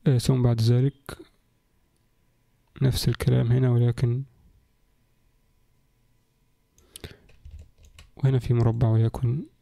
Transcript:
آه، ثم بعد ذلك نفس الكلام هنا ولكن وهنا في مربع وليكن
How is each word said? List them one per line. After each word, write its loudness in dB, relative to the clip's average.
آه، 2
ثم 0
بعد 2
ذلك 0
نفس 0
الكلام 0
هنا 2
ولكن 0
وهنا 0
في -2
مربع 2
وليكن 0